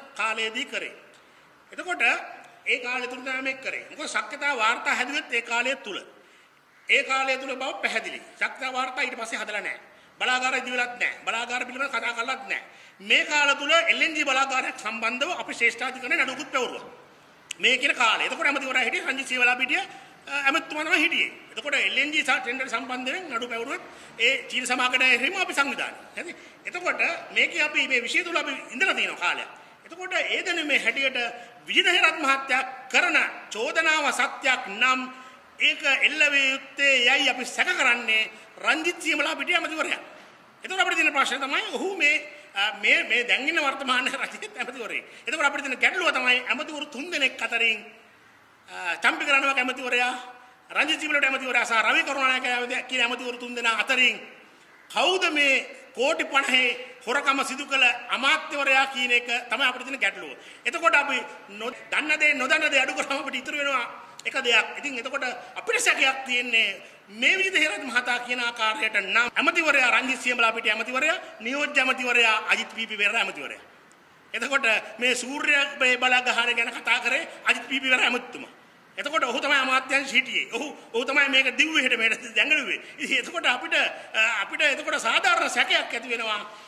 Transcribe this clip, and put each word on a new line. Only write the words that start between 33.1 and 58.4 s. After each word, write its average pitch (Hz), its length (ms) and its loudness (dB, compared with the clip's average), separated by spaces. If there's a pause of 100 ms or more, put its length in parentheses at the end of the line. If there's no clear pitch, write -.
චෝදනාව 311 640 0
සත්‍යක් 262 560 0
නම් 254 320 2 (560)
ඒක 294 260 2 (200)
එල්ල 294 280 2
විය 277 180 4
යුත්තේ 269 460 2 (100)
යයි 277 240 4
අපි 247 160 -2
සැක 240 240 -2
කරන්නේ 240 540 2 (340)
රංජිත් 320 440 0
සියමලා 302 360 -2
පිටිය 285 200 0
ඇමතිවරයා. 311 440 -2 (640)
එතකොට 370 180 -2
අපිට 359 160 2
තියෙන 311 160 4
ප්‍රශ්නේ 269 260 2
තමයි 277 240 -2 (100)
ඔහු 285 240 -4
මේ, 302 200 4 (340)
අ, 196 100 -4 (200)
මේ, 269 220 4
මේ 233 220 0
දැන් 208 240 0
ඉන්න 330 120 0
වර්තමාන 262 520 0
<laughs> 247 100 -6
රජයේ 403 320 -10
ඇමතිවරයෙක්. 220 500 -8 (180)
එතකොට 302 240 0
අපිට 277 180 0
තියෙන 262 160 -4
ගැටලුව 359 320 4
තමයි 254 240 4 (120)
ඇමතිවරු 294 380 -4
තුන් 294 240 -10
දෙනෙක් 262 320 -2
අතරින්, 226 380 0 (880)
අ, 180 280 -4
චම්පික 302 320 2
රණවක 269 300 4
ඇමතිවරයා, 247 540 0 (580)
රංජිත් 294 300 0
සියමලට 294 240 2
ඇමතිවරයා 262 400 0
සහ 226 180 2
රවි 269 200 4
කරුණානායක 262 440 0
ඇමති-, 247 380 -2
කියන 247 180 -2
ඇමතිවරු 247 360 -2
තුන් 240 160 -10
දෙනා 233 260 0
අතරින් 247 360 4 (760)
කවුද 359 380 2
මේ 285 260 4 (360)
කෝටි 302 340 0
පනහේ 262 440 2 (320)
හොරකම 277 420 0
සිදු 262 240 -6
කළ 269 180 2 (220)
අමාත්‍යවරයා 269 800 2